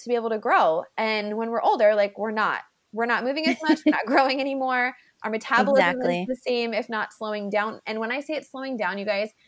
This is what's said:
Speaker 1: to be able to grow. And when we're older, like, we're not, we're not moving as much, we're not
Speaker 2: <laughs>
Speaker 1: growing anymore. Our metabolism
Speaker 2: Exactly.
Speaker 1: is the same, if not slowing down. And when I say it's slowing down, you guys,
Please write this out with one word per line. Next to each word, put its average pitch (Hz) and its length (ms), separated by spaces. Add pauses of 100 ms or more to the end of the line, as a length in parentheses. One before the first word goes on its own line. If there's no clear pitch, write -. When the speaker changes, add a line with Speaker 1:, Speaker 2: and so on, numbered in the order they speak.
Speaker 1:
to - 80
be 240 60
able 226 160
to 214 80
grow. 208 440 (140)
And 214 400
when 226 140
we're 233 100
older, 226 320
like, 202 240
we're 214 140
not, 202 300 (320)
we're 226 120
not 226 180
moving 277 220
as 247 160
much, 311 240
we're 302 60
not 165 140
Speaker 2:
<laughs> - 20
Speaker 1:
growing 269 340
anymore. 262 540 (280)
Our 220 60
metabolism 254 580 (120)
Speaker 2:
Exactly. 175 240
Speaker 1:
is 196 60
the 254 60 (140)
same, 233 240
if 226 160
not 220 240
slowing 214 380
down. 208 340
And 220 140
when 226 120
I 269 100
say 311 120
it's - 160
slowing 262 260
down, 196 220
you 196 80
guys, 208 240 (180)